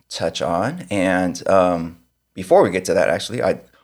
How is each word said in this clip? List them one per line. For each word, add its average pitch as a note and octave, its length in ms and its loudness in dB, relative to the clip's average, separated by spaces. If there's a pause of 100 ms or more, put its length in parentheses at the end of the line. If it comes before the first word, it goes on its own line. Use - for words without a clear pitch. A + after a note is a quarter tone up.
touch - 340 -6
on. G#2 480 -4
And, F#2 580 -2
um, F2 500 2 (360)
before E3 280 4
we C#3+ 80 4
get F#2 160 -2
to F#2 80 0
that, F2+ 140 2
actually, A2 340 -4
I - 180 -2 (240)